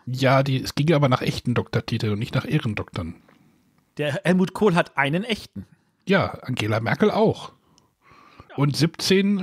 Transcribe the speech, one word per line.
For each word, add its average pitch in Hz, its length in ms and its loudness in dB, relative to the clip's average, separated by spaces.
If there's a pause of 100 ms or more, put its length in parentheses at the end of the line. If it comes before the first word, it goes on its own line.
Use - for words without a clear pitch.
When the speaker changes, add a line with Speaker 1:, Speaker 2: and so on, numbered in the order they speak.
Speaker 1:
Ja, 131 380 2
die, 135 180 0
es - 140 -10
ging 156 180 4
aber 143 160 4
nach 127 120 2
echten 123 340 -2
Doktortiteln 113 580 -2
und 101 60 -2
nicht - 160 -6
nach 113 100 -2
Ehrendoktern. 104 720 -4 (840)
Speaker 2:
Der 147 260 -4
Helmut 185 300 2
Kohl 196 220 2
hat - 220 0
einen 143 260 0
echten. 214 420 -8 (420)
Speaker 1:
Ja, 175 200 2 (160)
Angela 107 380 -2
Merkel 147 300 2
auch. - 400 0 (1040)
Und 139 200 0
siebzehn 190 640 0